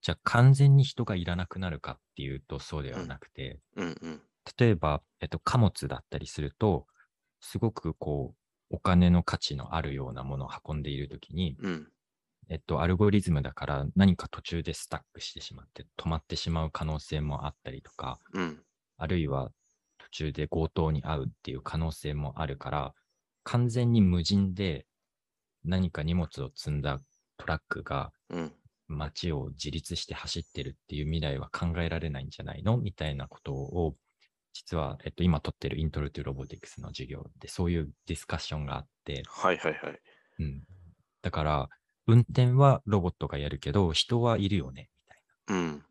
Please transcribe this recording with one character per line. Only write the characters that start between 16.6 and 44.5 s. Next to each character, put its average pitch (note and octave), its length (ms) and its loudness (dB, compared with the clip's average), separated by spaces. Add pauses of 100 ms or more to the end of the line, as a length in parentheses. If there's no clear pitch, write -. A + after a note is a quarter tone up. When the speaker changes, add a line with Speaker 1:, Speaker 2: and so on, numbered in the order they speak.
Speaker 1:
う D#2 60 -4
可 - 120 -6
能 D#2 160 -2
性 D2+ 220 -4
も C#2+ 240 -4
あ D2 40 -4
っ - 140 -14
た - 60 -10
り B1+ 140 -14
と - 80 -20
か、 B1+ 280 -8 (140)
Speaker 2:
う F#2+ 80 -2
ん。 D#2 220 -6 (340)
Speaker 1:
あ E2 100 -6
る F2+ 120 2
い D#2 80 0
は C2+ 240 -2 (480)
途 - 100 -20
中 D#2 220 -6
で D2 160 -4
強 D#2+ 200 0
盗 D#2+ 240 0
に D2 120 -2
遭 D#2 160 -2
う C2 80 -4
っ - 40 -6 (120)
て - 80 -8
い C2 40 -6
う C2+ 60 -10
可 - 160 -6
能 D#2+ 140 0
性 D2+ 240 -6
も C#2+ 260 -6
あ D#2 60 -2
る C#2 100 -6
か C2+ 140 -8
ら、 C#2+ 220 -4 (500)
完 A#2+ 260 2
全 A#2+ 220 2
に A#2 100 8
無 F2 220 6
人 G2 320 2
で F2+ 320 -4 (760)
何 F2+ 280 2
か D#2+ 100 -6
荷 E2 140 0
物 E2 260 -2
を C2 140 -6
積 - 160 -8
ん D2 100 -2
だ C#2 200 -2 (360)
ト - 80 -14
ラ D#2 140 -2
ッ - 80 -12
ク - 160 -6
が - 300 -4 (160)
Speaker 2:
う F2 100 -6
ん。 D#2 140 -6 (340)
Speaker 1:
街 D2+ 440 -6
を C#2 180 -4
自 C#2+ 200 -10
立 D#2+ 260 -8
し - 120 -8
て - 80 -10
走 - 240 -8
っ D#2+ 40 -8
て - 200 -10
る C2+ 60 -8
っ - 180 -18
て - 80 -10
い D2 80 -4
う - 20 -4
未 D#2+ 160 0
来 C#2+ 160 -2
は C2+ 140 -8
考 - 160 -2 (140)
え E2 80 0
ら D#2+ 100 -2
れ D#2+ 100 -4
な C2+ 120 -6
い C2+ 40 -10
ん - 60 -12
じ - 100 -16
ゃ - 20 -10
な - 120 -10
い - 80 -12
の？ A2 140 2
み G#2 160 -4
た - 140 -6
い D2 80 -4
な C2+ 120 -8
こ - 140 -20
と C#2 120 -8
を、 C#2+ 420 -2 (560)
実 - 260 -8
は、 C#2+ 260 -4
え - 60 -8
っ - 20 -12
と、 - 120 -2
今 E2+ 180 4
取 - 120 -6
っ - 20 -8
て - 140 -6
る - 80 -4
イ D#2+ 60 -2
ン D#2 80 0
ト D2+ 100 -4
ロ C#2 80 -2
ト - 120 -10
ゥ - 20 -6
ロ C#2+ 100 -6
ボ C2+ 140 -8
テ - 100 -16
ィ - 20 -20
ク - 80 -20
ス - 140 -16
の B1 60 -10
授 - 200 -10
業 - 220 -12 (100)
で - 80 -18
そ - 180 -2
う F2 60 2
い E2+ 100 2
う C#2+ 100 -6 (160)
デ E2 80 -4
ィ - 20 -10
ス - 80 -14
カ - 120 -4
ッ - 20 -2
シ - 160 -6
ョ - 20 -2
ン D2 80 -4
が C2+ 120 -4
あ - 20 -6
っ C#2 80 -14 (160)
て。 C2+ 240 -6
Speaker 2:
は - 240 2
い E2+ 80 2
は D#2+ 100 0
い D2+ 40 -2
は - 180 -8
い。 - 100 -18 (380)
Speaker 1:
う E2 40 -2
ん。 C#2 200 -6 (580)
だ - 80 -2
か D#2 140 -2
ら、 D2+ 260 0 (380)
運 A#2 140 10
転 B2 320 4
は C3+ 340 6
ロ G2+ 120 4
ボ F2 100 2
ッ - 60 -6
ト - 120 -6
が D2 100 -6
や C#2+ 100 -4
る C#2 120 -6
け D2+ 120 -4
ど、 F2 220 6
人 A#2+ 300 0
は A2+ 160 2
い G2+ 100 0
る G2+ 80 2